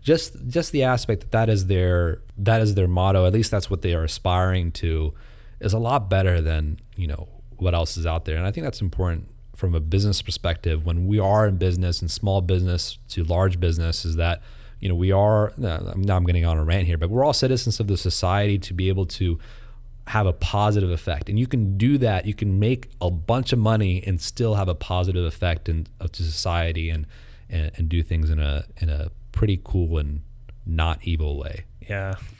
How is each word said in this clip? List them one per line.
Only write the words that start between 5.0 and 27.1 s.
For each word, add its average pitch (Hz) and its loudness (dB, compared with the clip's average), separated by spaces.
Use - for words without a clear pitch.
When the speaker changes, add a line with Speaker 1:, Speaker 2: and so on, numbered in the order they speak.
Speaker 1:
is 95 0
a 110 2
lot 117 0
better 95 4
than, 78 -2
you 90 -4
know, 71 -6
what 90 0
else 82 -2
is 82 -4
out 80 -2
there. 78 -2
And 87 -2
I 101 0
think 160 -6
that's - -6
important 87 -2
from 87 0
a 80 0
business 98 2
perspective. 80 -2
When 85 0
we 104 2
are 104 4
in 98 2
business, 87 0
and 82 -4
small 98 0
business 90 0
to 87 -2
large 87 2
business, 82 0
is 82 0
that, 85 0
you 95 -4
know, 90 0
we 90 2
are, 107 4
now 92 -2
I'm 90 4
getting 87 4
on 82 2
a 78 0
rant 87 2
here, 85 2
but 85 -2
we're 120 2
all 143 4
citizens 123 0
of 107 -2
the 98 2
society 101 0
to - -8
be 92 0
able 95 0
to 87 -2
have 104 0
a - 4
positive 104 0
effect. 82 -4
And 104 0
you 127 2
can 107 0
do 131 4
that. 104 2
You 107 -2
can 98 0
make 123 0
a 90 2
bunch 113 0
of 123 6
money 107 4
and 92 2
still 113 0
have 98 2
a 90 2
positive 90 0
effect 85 -2
in, 80 0
uh, 87 -2
to - -6
society 82 0
and, 80 -2